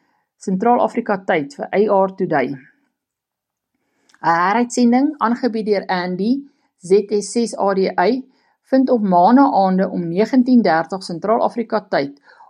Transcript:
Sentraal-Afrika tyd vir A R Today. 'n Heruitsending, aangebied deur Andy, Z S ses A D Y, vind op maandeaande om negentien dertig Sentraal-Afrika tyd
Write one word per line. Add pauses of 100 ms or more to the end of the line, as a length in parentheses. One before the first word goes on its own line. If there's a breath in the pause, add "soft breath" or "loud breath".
(380)
Sentraal-Afrika
tyd
vir
A
R
Today.
'n (1600)
Heruitsending,
aangebied
deur
Andy, (340 loud breath)
Z (160)
S
ses
A
D
Y, (460 soft breath)
vind
op
maandeaande
om
negentien
dertig
Sentraal-Afrika
tyd (280 soft breath)